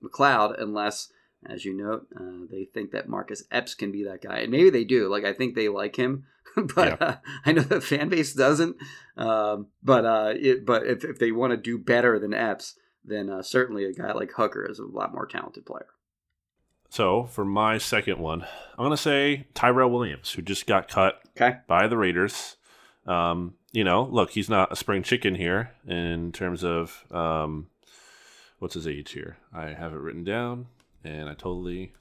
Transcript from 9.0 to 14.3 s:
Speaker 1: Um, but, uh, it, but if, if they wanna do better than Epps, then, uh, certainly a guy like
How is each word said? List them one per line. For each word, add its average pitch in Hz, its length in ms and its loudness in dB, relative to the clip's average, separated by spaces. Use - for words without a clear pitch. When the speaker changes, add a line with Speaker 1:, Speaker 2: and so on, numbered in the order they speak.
Speaker 1:
Um, 107 500 0
but, 123 220 6
uh, 110 300 2
it, 127 300 2
but 117 220 4
if, 123 160 0
if 160 160 -6
they 117 140 4
wanna 120 240 2
do 117 200 -6
better 120 420 4
than 104 140 -4
Epps, 110 420 -4
then, 104 260 -6
uh, 95 140 -8
certainly 117 400 0
a 95 100 -4
guy 104 200 -6
like 110 180 -6